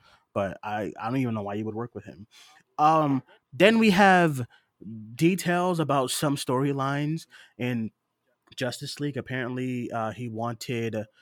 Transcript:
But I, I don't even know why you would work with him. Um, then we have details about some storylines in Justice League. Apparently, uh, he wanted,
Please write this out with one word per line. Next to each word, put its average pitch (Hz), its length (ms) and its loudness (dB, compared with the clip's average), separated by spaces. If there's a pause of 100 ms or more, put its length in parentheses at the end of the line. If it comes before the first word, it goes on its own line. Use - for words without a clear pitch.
(340)
But 95 300 -4
I, 104 360 -6
I 110 100 -6
don't 131 80 -2
even 120 180 0
know 104 80 -4
why 101 120 -6
you 107 100 -4
would 107 100 -6
work 117 200 -8
with 98 100 -14
him. 82 220 -20 (520)
Um, 151 440 4 (300)
then 208 260 6
we 220 120 6
have 175 540 6 (680)
details 175 640 2
about 139 320 2
some 143 260 0
storylines 143 880 -2 (300)
in 117 340 -2 (640)
Justice 127 440 -8
League. 143 180 -4
Apparently, 127 760 -6
uh, 110 200 -4
he 117 180 -10
wanted, 113 680 -6 (260)